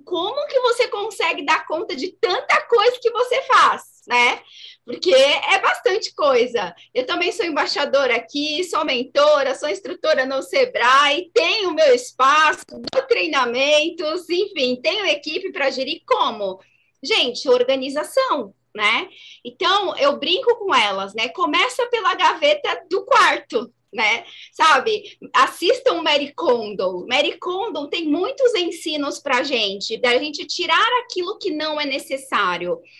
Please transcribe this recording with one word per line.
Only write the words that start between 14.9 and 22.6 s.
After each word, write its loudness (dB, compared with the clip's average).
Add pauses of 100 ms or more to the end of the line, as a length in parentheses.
equipe -4
pra 0
gerir. -6
Como? -2 (420)
Gente, -2
organização, 0 (220)
né? 0 (380)
Então, -2
eu 2
brinco 0
com -2
elas, 0
né? -4
Começa -2
pela 0
gaveta 0